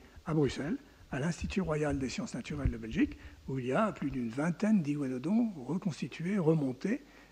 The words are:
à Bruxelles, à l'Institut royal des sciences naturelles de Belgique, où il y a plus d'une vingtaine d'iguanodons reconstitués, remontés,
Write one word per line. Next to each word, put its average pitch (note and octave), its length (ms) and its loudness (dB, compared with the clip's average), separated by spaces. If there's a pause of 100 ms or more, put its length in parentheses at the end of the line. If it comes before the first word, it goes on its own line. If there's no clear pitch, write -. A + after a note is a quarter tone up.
(260)
à E3 60 -2
Bruxelles, D3+ 440 2 (340)
à C#3 80 -2
l'Institut E3 420 -2
royal D3+ 380 0
des C3 100 -2
sciences - 260 -6
naturelles D3 360 -2
de A#2+ 60 -2
Belgique, A2+ 420 0 (300)
où C3+ 100 -2
il B2 80 -4
y B2+ 60 0
a G3+ 180 4
plus C#3+ 220 -4
d'une B2 160 -2
vingtaine E3+ 540 2
d'iguanodons D3 760 0
reconstitués, E3+ 800 -2
remontés, D#3+ 640 2 (300)